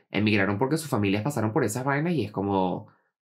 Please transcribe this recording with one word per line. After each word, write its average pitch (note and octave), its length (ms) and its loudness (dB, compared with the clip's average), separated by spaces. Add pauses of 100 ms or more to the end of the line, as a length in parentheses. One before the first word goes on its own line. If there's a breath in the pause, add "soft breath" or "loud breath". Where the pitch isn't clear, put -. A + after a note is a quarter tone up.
(120 loud breath)
emigraron G2+ 480 2
porque C3+ 180 0
sus D3+ 120 -8
familias G#2 340 2
pasaron A2 300 -2
por D3+ 100 2
esas A#2 220 -2
vainas D3 280 0
y C3 120 0
es G#2 60 -8
como, G2 560 -2 (380 soft breath)